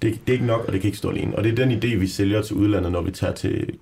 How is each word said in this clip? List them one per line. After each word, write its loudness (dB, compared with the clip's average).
Det, -2
det 0
er 2
ikke 2
nok, 0
og -2
det 0
kan 0
ikke -2
stå -4
alene. -2
Og 0
det 2
er 2
den 2
idé, 0
vi 2
sælger 2
til -6
udlandet, 2
når 0
vi -2
tager -2
til -4